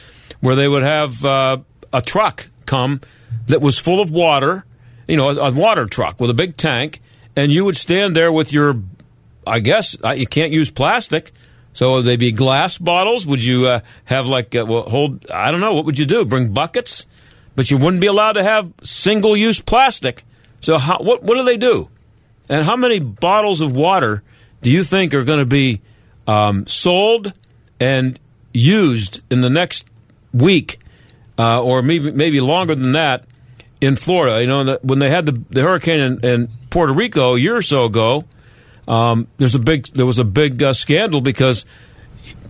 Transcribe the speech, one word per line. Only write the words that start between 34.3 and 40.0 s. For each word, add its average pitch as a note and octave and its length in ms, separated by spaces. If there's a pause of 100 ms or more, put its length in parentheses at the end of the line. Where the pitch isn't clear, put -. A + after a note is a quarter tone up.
You A#2+ 80
know, C#3 160
the, C3+ 180
when C3+ 160
they C#3 120
had E3+ 160
the, C3 140 (100)
the C3 100
hurricane E3 400
in, B2+ 240
in A#2+ 240 (220)
Puerto D#3+ 240
Rico C#3+ 420
a - 20
year E3+ 160
or A#3 80
so C3+ 220
ago, A2+ 400 (640)
um, A#2 480
there's B2+ 180
a C3+ 60
big, D3 280
there C3 180